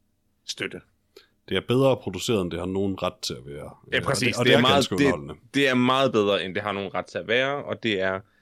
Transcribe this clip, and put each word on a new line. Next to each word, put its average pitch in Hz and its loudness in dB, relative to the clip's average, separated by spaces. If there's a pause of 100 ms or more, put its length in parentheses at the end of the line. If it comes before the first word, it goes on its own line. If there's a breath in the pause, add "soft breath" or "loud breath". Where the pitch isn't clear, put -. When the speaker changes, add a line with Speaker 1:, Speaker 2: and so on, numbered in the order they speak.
(460)
Speaker 1:
støtte. - -10 (680 soft breath)
Speaker 2:
Det 95 -2
er 92 0
bedre 131 4
produceret, 98 -2
end 87 -4
det 82 -6
har 87 -6
nogen 95 -2
ret 90 -2 (100)
til - -8
at 62 -16
være. 71 -14 (220)
Speaker 1:
Ja, 135 -2
Speaker 2:
Øh, 123 0
og - -
Speaker 1:
præcis. 131 0
Speaker 2:
det, 110 -2
og 120 0
Speaker 1:
Det - 4
Speaker 2:
det - 8
Speaker 1:
er - 6
Speaker 2:
er - 6
Speaker 1:
meget, 131 6
Speaker 2:
ganske 131 2
Speaker 1:
det, - 0
Speaker 2:
underholdende. 76 -2 (200)
Speaker 1:
det 139 2
er 127 2
meget 127 4
bedre, 101 2
end 92 -8
det 101 -2
har 101 -4
nogen 98 -6
ret 90 -4
til - -8
at 87 -10
være, 131 -2
og 107 -8
det 104 0
er 95 -2 (220)